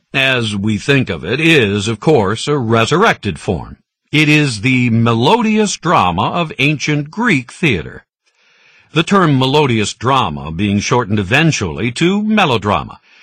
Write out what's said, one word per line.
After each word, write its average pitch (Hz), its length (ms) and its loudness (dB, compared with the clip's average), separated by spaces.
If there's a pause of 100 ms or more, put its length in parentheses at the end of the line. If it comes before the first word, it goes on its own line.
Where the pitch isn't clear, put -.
(120)
as 131 420 0
we 104 220 -2
think 135 320 0
of 78 160 -8
it, 120 160 -2
is, 107 480 2
of - 120 -4
course, 113 460 2
a 147 120 0
resurrected 127 800 0
form. - 380 -6 (340)
It 147 160 2
is 147 320 2
the 123 300 2
melodious 185 880 2
drama 113 540 0
of 170 260 -4
ancient 147 520 -2
Greek 185 400 -2
theater. 92 540 -4 (880)
The 160 120 0
term 170 340 2
melodious 131 560 0
drama 90 580 -2
being 101 280 0
shortened 110 400 0
eventually 110 720 -2
to 190 300 0
melodrama, 110 800 0 (220)